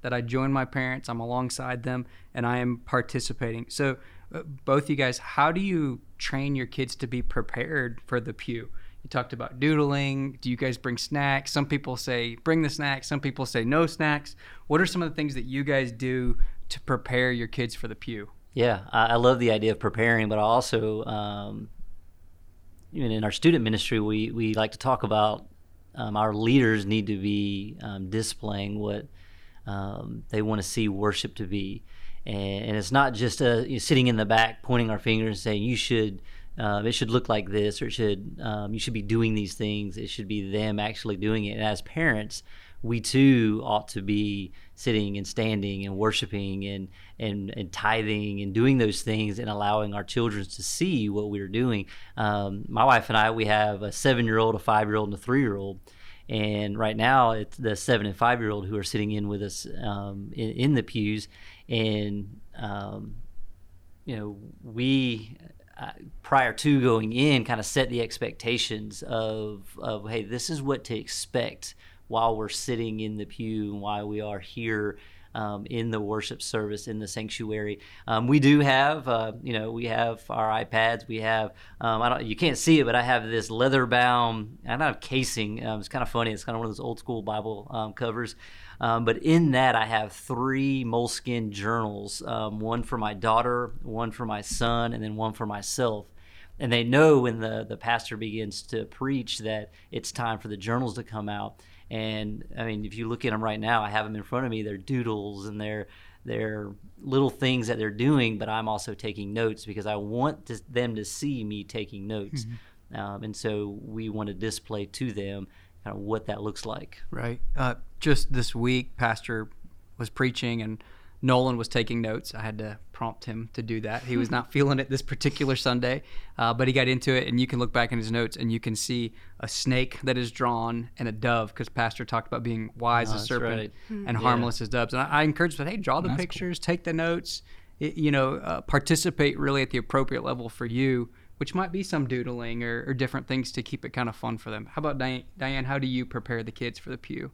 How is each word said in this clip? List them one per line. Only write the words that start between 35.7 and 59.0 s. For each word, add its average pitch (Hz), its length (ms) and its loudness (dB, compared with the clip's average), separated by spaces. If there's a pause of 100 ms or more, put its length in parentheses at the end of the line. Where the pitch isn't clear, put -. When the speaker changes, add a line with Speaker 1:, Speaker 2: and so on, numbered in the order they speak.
Speaker 2:
should, 107 460 0 (360)
uh, 104 260 0
it 117 80 2
should 113 180 0
look 123 180 2
like 107 220 0
this," 104 320 0
or 123 40 -4
it - 60 -6
should, 104 500 -2
um, 104 300 -4
"You 110 80 -4
should 120 140 -2
be 107 80 -2
doing 110 320 4
these 104 200 -2
things." 104 440 -2
It 110 100 -8
should 101 200 -8
be 101 220 -2
them 104 280 0
actually 104 380 -2
doing 104 280 0
it. 101 80 -4
And 107 100 -4
as 107 200 0
parents, 117 600 0 (400)
we 117 180 0
too 117 640 6
ought 107 240 0
to 104 140 -6
be 101 500 0 (220)
sitting 104 440 0
and 98 80 -6
standing 101 600 -2
and 98 100 -4
worshiping 98 680 0
and, 98 220 -6 (300)
and, 101 380 -4
and 95 160 -6
tithing 104 680 0
and 98 120 -4
doing 127 240 6
those 107 240 2
things 107 360 0
and 120 100 -6
allowing 104 460 0
our 101 100 -4
children 107 400 0
to - 180 -10
see 135 460 0
what 104 220 -2
we're 98 180 -4
doing. 110 380 2 (320)
Um, 101 500 0
my 113 160 4
wife 123 240 8
and 110 80 4
I, 110 140 6
we 113 160 2
have 107 360 4
a 104 80 -4
seven-year-old, 113 640 4
a 104 40 -2
five-year-old, 107 500 4
and 101 60 -4
a 92 60 -10
three-year-old. 98 600 0 (480)
And 104 500 0
right 110 180 2
now, 120 360 6
it's 110 240 -4
the 113 200 0
seven 107 300 2
and 98 100 -2
five-year-old 110 500 2
who 107 100 -4
are 101 60 -2
sitting 104 300 -2